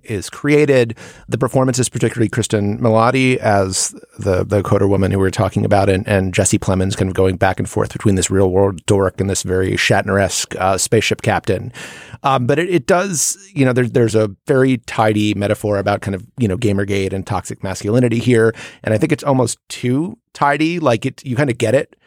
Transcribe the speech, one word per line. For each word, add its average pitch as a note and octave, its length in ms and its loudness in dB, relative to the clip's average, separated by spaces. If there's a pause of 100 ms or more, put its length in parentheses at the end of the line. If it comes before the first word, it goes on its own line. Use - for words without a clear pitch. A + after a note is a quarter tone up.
is G2 260 -8
created. C#3 680 2 (300)
The B2 100 -4
performances, B2+ 520 0
particularly A2+ 400 -2
Kristen G#2 500 -2
Milotti B2 580 2
as G2 580 0 (220)
the, G2 260 0
the G2 180 0
coder G2+ 260 2
woman F#2+ 240 2
who G2 60 0
we F#2+ 60 2
were F#2+ 80 0
talking G#2 340 -2
about, G2+ 240 2
and, G2 180 0
and F#2+ 260 0
Jesse G2 260 2
Plemons F#2+ 380 -2
kind F#2+ 120 0
of F2+ 60 -6
going F#2+ 220 0
back F#2+ 220 0
and G2+ 100 -4
forth G#2 240 -4
between G2+ 220 0
this F#2 140 0
real F#2+ 220 2
world G2 340 0
dork G2 360 0
and F#2+ 80 -2
this F#2+ 140 -4
very F#2 300 0
Shatner-esque, G2 840 0
uh, F#2+ 200 0
spaceship - 440 0
captain. G2 500 -2 (520)
Um, C3+ 240 0
but C#3+ 120 0
it, F3+ 100 -2
it E3+ 160 0
does, F#3 520 0 (160)
you C#3 120 2
know, B2+ 60 2
there, B2 160 2
there's A2+ 280 2
a G#2+ 140 2 (160)
very C3 340 2
tidy G#2+ 560 0
metaphor G2+ 420 -2
about G2+ 240 -2
kind G2 140 -4
of, F#2 100 -10 (120)
you A#2+ 120 0
know, F#2 80 -2
Gamergate G2 560 -2
and G2 120 -6
toxic - 380 -8
masculinity A2+ 560 0
here. A2+ 340 2 (300)
And A2 100 0
I G#2+ 40 2
think C#3+ 160 0
it's - 100 -6
almost C3 340 0 (120)
too C#3+ 480 -4 (160)
tidy. D#3 460 0
Like, B2 260 0
it, C3 200 -8
you B2 120 -4
kinda C#3+ 160 0
get A2+ 220 0
it D#3 200 0 (120)